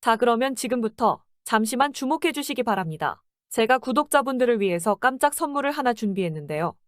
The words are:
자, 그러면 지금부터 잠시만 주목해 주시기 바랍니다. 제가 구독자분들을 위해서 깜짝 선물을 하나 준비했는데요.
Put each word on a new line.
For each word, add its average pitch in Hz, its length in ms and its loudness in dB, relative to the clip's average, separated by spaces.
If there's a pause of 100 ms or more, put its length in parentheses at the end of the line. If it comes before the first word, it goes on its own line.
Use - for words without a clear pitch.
자, 226 160 2
그러면 240 380 2
지금부터 220 680 -2 (220)
잠시만 240 480 0
주목해 302 400 -2
주시기 285 300 -4
바랍니다. 160 600 -4 (280)
제가 233 280 2
구독자분들을 254 800 2
위해서 190 340 0
깜짝 262 400 2
선물을 285 360 -2
하나 277 220 0
준비했는데요. 165 840 -4 (120)